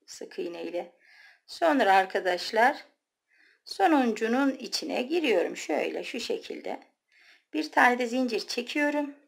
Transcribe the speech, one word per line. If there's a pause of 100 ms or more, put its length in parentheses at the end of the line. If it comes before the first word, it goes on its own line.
sık
iğne
ile. (540)
Sonra
arkadaşlar (800)
sonuncunun
içine
giriyorum.
Şöyle
şu
şekilde. (720)
Bir
tane
de
zincir
çekiyorum. (140)